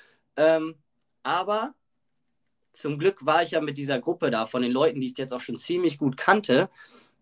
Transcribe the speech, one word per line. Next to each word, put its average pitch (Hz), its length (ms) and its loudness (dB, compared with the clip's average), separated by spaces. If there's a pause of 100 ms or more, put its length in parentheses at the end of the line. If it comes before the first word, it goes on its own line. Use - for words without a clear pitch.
(360)
Ähm, 160 400 2 (460)
aber 196 520 -2 (1000)
zum 147 260 -8
Glück 185 260 -2
war 156 180 4
ich 170 100 -4
ja 160 80 2
mit 147 180 -6
dieser 139 220 -2
Gruppe 165 300 -2
da 113 160 -2
von 123 160 -2
den 123 100 0
Leuten, 127 280 2
die 131 60 -4
ich 127 100 -10
jetzt 131 160 -8
auch 123 80 -8
schon 117 160 -8
ziemlich 175 400 -2
gut 139 200 -2
kannte. 185 520 2 (540)